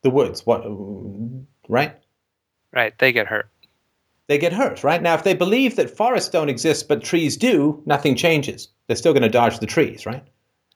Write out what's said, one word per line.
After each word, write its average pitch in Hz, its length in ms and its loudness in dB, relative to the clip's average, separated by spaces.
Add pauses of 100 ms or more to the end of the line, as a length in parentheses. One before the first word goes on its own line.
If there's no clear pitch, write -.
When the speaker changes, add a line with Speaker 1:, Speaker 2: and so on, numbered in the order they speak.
Speaker 1:
the 135 60 2
woods. 123 360 0
What, 113 200 0 (1040)
right? 139 260 0 (800)
Speaker 2:
Right, 113 260 -2
they 131 140 4
get 110 140 0
hurt. 110 220 -6 (800)
Speaker 1:
They 147 100 2
get 170 160 0
hurt, 247 300 -2
right? 156 180 0
Now, 165 140 2
if 160 80 -2
they 196 100 2
believe 220 440 0
that 131 120 0
forests 226 400 -2
don't 156 200 0
exist 143 380 -2
but 127 160 0
trees 165 320 0
do, 151 520 2
nothing 143 280 0
changes. 156 520 0 (180)
They're 117 100 -2
still 160 180 2
gonna 123 160 4
dodge 117 300 2
the 110 60 -4
trees, - 400 -2
right? 123 180 -10 (520)